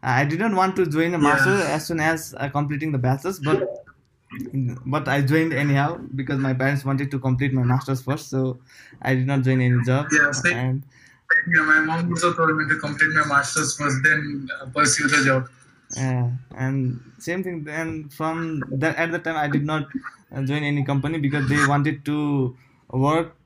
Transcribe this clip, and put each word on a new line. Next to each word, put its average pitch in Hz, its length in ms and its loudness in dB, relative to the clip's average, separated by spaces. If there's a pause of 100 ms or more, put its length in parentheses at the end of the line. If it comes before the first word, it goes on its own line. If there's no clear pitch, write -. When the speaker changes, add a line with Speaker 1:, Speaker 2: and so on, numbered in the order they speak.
Speaker 1:
I 135 220 2
did 156 140 -2
not 220 140 2
want 190 220 2
to 185 100 2
join 165 300 0
a - 20 0
Speaker 2:
Yeah. 151 60 4
Speaker 1:
master 185 320 4
as 156 320 0
soon 165 120 -2
as, 160 380 -2
uh, 139 120 -4
completing 147 420 -2
the 139 80 0
bachelor's, 139 400 -2
but, - 440 -2 (1000)
but 139 220 -4
I 139 140 2
joined 160 320 2
anyhow 147 460 0 (160)
because 135 220 -4
my 135 160 0
parents 135 320 0
wanted 139 260 0
to 139 80 -4
complete 131 340 0
my 131 100 2
master's 127 380 0
first, - 280 -4
so 131 300 -2 (420)
I 131 140 0
did 127 100 0
not 139 160 0
join 127 200 4
any 123 220 4
job. 131 280 0
Speaker 2:
Yeah, - 200 2
same. 151 260 0
Speaker 1:
And 131 260 -2 (720)
Speaker 2:
Yeah, 156 80 6
my 156 160 4
mom 165 300 0
also 175 240 0
told 160 220 2
me 151 140 -2
to 151 100 0
complete 147 360 0
my 156 100 2
master's 139 520 0
first, 139 260 0
then, 147 440 0 (140)
uh, 135 60 -14
pursue 147 400 2
the 143 180 2
job. 131 220 2 (500)
Speaker 1:
Yeah, 127 320 0 (260)
and 131 460 -2 (160)
same 175 260 -4
thing. 175 200 -6
Then 156 460 -6
from 160 640 -4
that, 139 260 0
at 165 140 0
the 170 80 -2
time, 165 180 -4
I 151 100 0
did 143 180 0
not, 151 220 -2 (480)
uh, 135 80 -4
join 143 200 -2
any 143 200 0
company 139 340 0
because 143 320 0
they 147 180 4
wanted 147 380 2
to 143 500 0 (340)
work 151 460 0 (100)